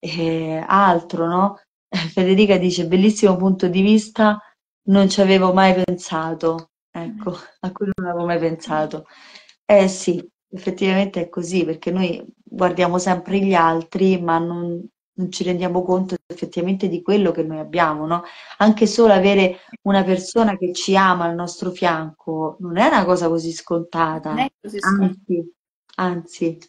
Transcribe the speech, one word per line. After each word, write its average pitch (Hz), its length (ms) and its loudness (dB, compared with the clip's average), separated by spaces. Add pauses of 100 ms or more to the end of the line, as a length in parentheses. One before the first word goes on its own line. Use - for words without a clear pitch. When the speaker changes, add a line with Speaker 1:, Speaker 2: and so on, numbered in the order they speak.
Speaker 1:
eh, 160 640 -4
altro, 180 600 2
no? 190 320 -2 (320)
<laughs> 165 220 -6
Federica 190 440 4
dice: 180 280 0
"Bellissimo 190 500 4
punto 185 320 0
di 180 140 0
vista, 214 580 2 (480)
non 196 200 6
ci 196 120 0
avevo 190 320 4
mai 190 300 6
pensato". 165 880 -4 (200)
Ecco, 170 400 -10
Speaker 2:
Mm. 170 40 -8 (260)
Speaker 1:
a 180 120 -8
cui 202 220 -6
non 185 160 -8
avevo 170 160 -4
mai 170 120 -2
pensato. 156 680 -4 (580)
Eh 196 240 6
sì, 180 380 -4 (240)
effettivamente 190 720 -2
è 175 60 -8
così, 175 360 -4
perché 160 260 -6
noi 180 340 -4 (180)
guardiamo 175 560 -2
sempre 185 420 -2
gli 196 140 2
altri, 170 680 2
ma 170 180 0
non, 175 460 -6 (300)
non 185 160 -6
ci - 140 -6
rendiamo 180 380 -2
conto 185 340 -2 (100)
effettivamente 190 640 -4
di 165 140 -4
quello 196 280 2
che 165 120 -4
noi 156 160 -6
abbiamo, 156 480 -2
no? 170 160 -4 (360)
Anche 214 280 4
solo 220 260 4
avere 190 480 4 (220)
una 196 220 2
persona 190 520 0
che 180 160 -4
ci 190 240 0
ama 185 300 2
al 170 80 -2
nostro 175 360 -6
fianco 160 880 -4
non 175 180 -8
è 226 80 4
una 254 180 2
cosa 170 240 0
così 165 240 -2
scontata. 165 760 -4
Speaker 2:
Non 214 100 -4
è 269 100 -2 (100)
così 208 200 -12
scontata. 190 340 0
Speaker 1:
Anzi, 170 380 -6 (440)
anzi. 170 640 -4
Eh. - 0 - (100)